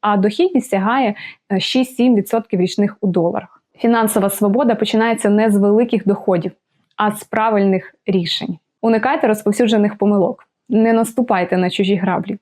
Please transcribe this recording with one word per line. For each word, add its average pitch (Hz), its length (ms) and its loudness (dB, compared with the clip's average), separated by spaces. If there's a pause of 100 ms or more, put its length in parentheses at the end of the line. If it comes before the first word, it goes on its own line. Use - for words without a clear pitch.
а 208 160 0
дохідність 247 540 0
сягає, 208 440 0 (380)
е, 190 80 0
шість-сім 254 540 0
відсотків 208 460 -2
річних 202 400 -2
у 214 60 -2
доларах. 175 560 -2 (160)
Фінансова 220 520 2
свобода 220 440 0
починається 220 560 0
не 214 200 4
з 202 60 4
великих 208 500 2
доходів, 190 460 -2 (440)
а 208 200 0
з - 80 -16
правильних 202 720 0 (120)
рішень. 175 520 -4 (240)
Уникайте 226 440 0
розповсюджених 214 720 0
помилок. 202 500 0 (200)
Не 220 240 2
наступайте 226 640 0
на 180 140 0
чужі 196 260 0
граблі. 185 460 -4